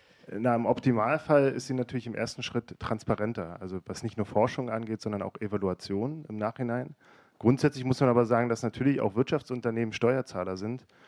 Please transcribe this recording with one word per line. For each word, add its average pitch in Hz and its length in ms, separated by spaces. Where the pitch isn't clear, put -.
Na, 117 240
im 117 100
Optimalfall 135 840
ist 127 160
sie 131 80
natürlich 127 320
im 110 80
ersten - 260
Schritt - 380
transparenter, 107 800
also 92 240
was - 160
nicht 113 160
nur 104 80
Forschung 123 460
angeht, 110 300
sondern 104 200
auch 98 180
Evaluation 101 880
im 107 100
Nachhinein. 120 580
Grundsätzlich 131 480
muss 131 140
man 135 100
aber 120 160
sagen, 120 240
dass 113 140
natürlich 131 380
auch 110 140
Wirtschaftsunternehmen 117 800
Steuerzahler 98 640
sind. 113 300